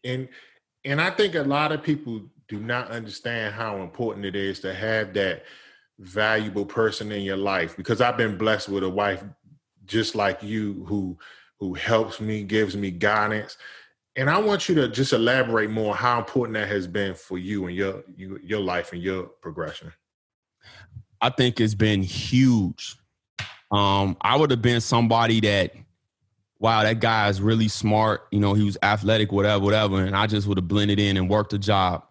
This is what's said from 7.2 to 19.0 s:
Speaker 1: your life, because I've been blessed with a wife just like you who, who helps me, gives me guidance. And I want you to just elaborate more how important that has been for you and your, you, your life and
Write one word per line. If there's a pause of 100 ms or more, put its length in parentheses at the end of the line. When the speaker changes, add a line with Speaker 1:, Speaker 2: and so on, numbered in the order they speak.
Speaker 1:
your
life,
because
I've
been
blessed
with
a
wife (600)
just
like
you
who, (420)
who
helps
me,
gives
me
guidance. (580)
And
I
want
you
to
just
elaborate
more
how
important
that
has
been
for
you
and
your, (120)
you,
your
life
and